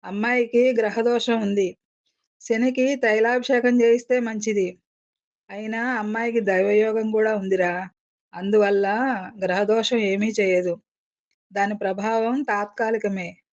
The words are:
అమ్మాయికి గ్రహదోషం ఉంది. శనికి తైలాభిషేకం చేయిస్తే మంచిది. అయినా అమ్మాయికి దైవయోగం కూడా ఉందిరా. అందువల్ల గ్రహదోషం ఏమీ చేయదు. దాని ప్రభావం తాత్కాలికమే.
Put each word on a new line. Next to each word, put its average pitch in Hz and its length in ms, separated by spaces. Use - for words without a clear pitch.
అమ్మాయికి 233 580
గ్రహదోషం 226 640
ఉంది. 202 260
శనికి 254 440
తైలాభిషేకం 240 840
చేయిస్తే 240 400
మంచిది. 214 480
అయినా 220 320
అమ్మాయికి 226 440
దైవయోగం 208 720
కూడా 220 240
ఉందిరా. 190 380
అందువల్ల 202 540
గ్రహదోషం 208 640
ఏమీ 202 260
చేయదు. 185 440
దాని 202 260
ప్రభావం 220 680
తాత్కాలికమే. 208 840